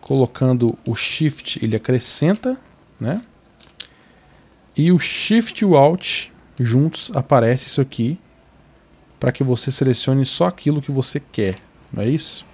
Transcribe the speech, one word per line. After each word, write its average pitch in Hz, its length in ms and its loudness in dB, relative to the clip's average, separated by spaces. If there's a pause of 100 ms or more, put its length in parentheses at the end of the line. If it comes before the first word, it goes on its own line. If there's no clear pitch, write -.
Colocando 127 840 2
o 117 120 -2
Shift - 680 -4
ele 110 120 0
acrescenta, 165 800 -2 (400)
né? 170 240 -4 (1500)
E 160 140 4
o 180 80 6
Shift - 640 -2
e - 20 0
o 180 120 6
Alt 151 500 2 (320)
juntos 131 560 0
aparece 127 540 2
isso - 120 -4
aqui 131 380 -2 (1040)
pra 131 100 2
que - 140 -2
você 127 260 -2
selecione 131 560 0
só - 200 -2
aquilo 151 360 -2
que - 80 -10
você 135 300 -4
quer, 95 400 -4 (320)
não - 100 -6
é 110 60 0
isso? - 460 -4